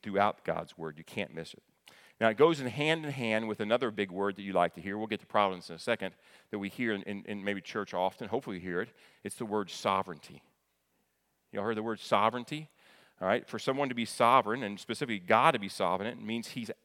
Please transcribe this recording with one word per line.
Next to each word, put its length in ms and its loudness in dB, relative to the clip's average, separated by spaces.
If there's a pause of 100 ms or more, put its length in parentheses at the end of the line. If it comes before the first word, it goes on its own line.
throughout 440 0
God's 320 -6
word. 200 -10
You 60 -16
can't 320 -8
miss 180 -10
it. 80 -20 (600)
Now, 80 6
it 80 -2
goes 240 6
in 60 -2
hand 360 0
in 80 -6
hand 380 0
with 100 -4
another 320 2
big 180 -2
word 280 -2
that 60 -12
you 100 -6
like 220 4
to 60 -12
hear. 160 -6
We'll 100 -6
get 120 -4
to 60 -20
providence 440 2
in 60 -12
a 40 -12
second, 340 -2 (380)
that 80 -4
we 100 -4
hear 240 -2
in, 80 -4
in, 240 -8
in 180 -8
maybe 160 -2
church 340 -8
often. 360 -2
Hopefully 260 -4
you 60 -8
hear 180 -4
it. 80 -4 (380)
It's 100 -10
the 80 -6
word 260 -2
sovereignty. 720 -2 (1120)
Y'all 140 -4
heard 100 -2
the 80 -4
word 160 -4
sovereignty? 680 0 (520)
All 60 0
right, 180 2
for 140 -8
someone 300 0
to 60 -4
be 100 -2
sovereign, 580 6
and 160 -6
specifically 400 -4
God 320 6
to 80 2
be 80 -6
sovereign, 420 0
it 120 -10
means 260 -6
he's 240 -10 (140)